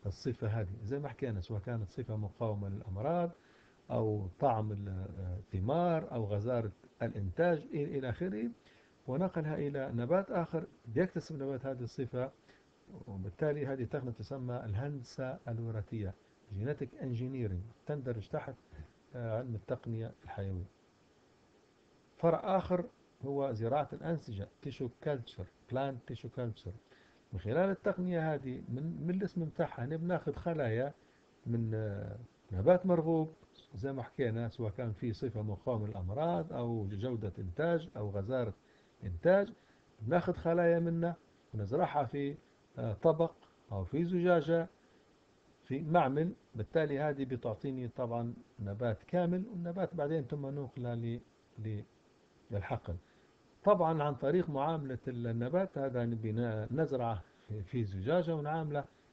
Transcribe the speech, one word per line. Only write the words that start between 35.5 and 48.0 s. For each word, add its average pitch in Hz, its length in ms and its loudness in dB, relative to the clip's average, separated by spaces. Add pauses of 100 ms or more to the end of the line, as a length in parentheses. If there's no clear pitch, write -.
للأمراض 147 680 -2
أو 117 380 -2
جودة 104 480 -4
إنتاج 160 580 0
أو 104 120 -4
غزارة 104 440 -2 (500)
إنتاج، 185 500 4 (480)
بناخذ 170 320 2
خلايا 170 460 6
منها 170 360 0 (380)
ونزرعها 135 520 2
في، 143 320 -2 (400)
آه، 120 160 -2
طبق 160 380 4 (400)
أو 98 120 -2
في 147 220 0
زجاجة 170 640 6 (960)
في 139 200 -2
معمل، 156 500 4 (220)
بالتالي 143 440 2
هذه 143 260 0
بتعطيني 127 600 -2
طبعًا 117 460 -2 (260)